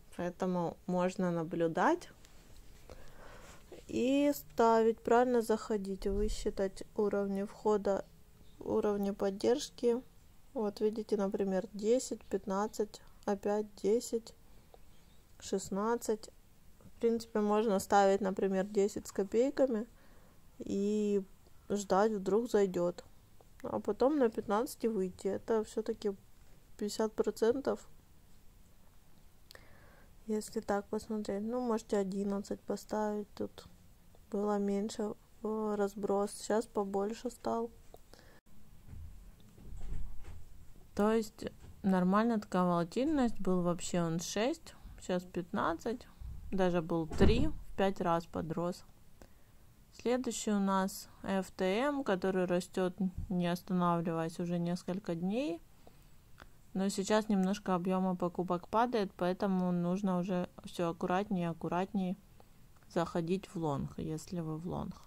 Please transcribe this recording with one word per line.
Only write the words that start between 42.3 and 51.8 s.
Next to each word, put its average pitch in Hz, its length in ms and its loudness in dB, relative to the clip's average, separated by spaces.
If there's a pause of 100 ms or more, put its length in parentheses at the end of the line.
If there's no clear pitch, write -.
такая 185 240 2
волатильность, 220 760 2
был 180 220 4
вообще 175 400 0
он 165 180 0
шесть, 226 540 -2 (280)
сейчас 180 220 -2
пятнадцать, 226 840 -4 (440)
даже 180 300 4
был 165 260 0
три, 233 400 6
в - 300 -4
пять 196 240 2
раз 170 240 2
подрос. 175 600 -4 (1080)
Следующий 240 600 -2
у 202 80 2
нас 196 500 0 (120)
F 190 300 -2
T 190 140 -2
M, 269 380 0